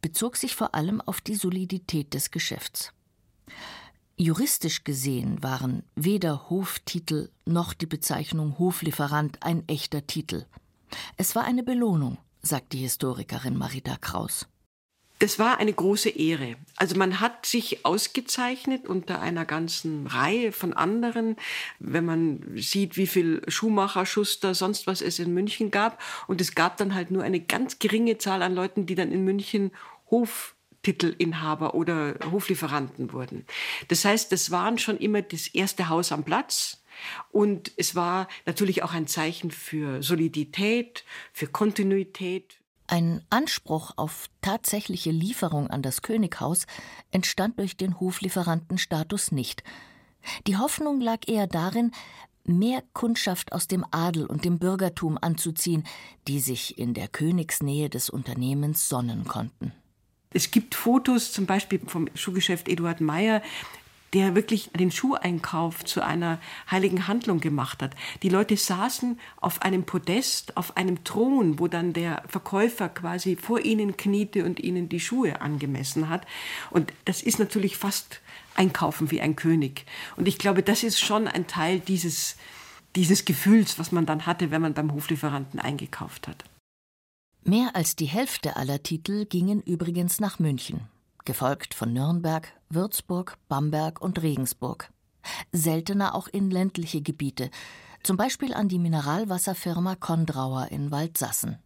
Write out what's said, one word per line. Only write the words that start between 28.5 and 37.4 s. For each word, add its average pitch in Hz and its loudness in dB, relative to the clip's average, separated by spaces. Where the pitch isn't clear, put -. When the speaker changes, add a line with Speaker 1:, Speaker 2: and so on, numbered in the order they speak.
Speaker 2:
Leuten, 185 0
die 185 -2
dann 175 0
in 190 2
München 196 0
Hoftitelinhaber 165 0
oder 160 0
Hoflieferanten 147 -2
wurden. 127 -8
Das - 2
heißt, 220 4
das - 0
waren 196 0
schon 214 0
immer 208 2
das 185 -6
erste 185 0
Haus 165 2
am 147 -2
Platz. - -2
Und 208 2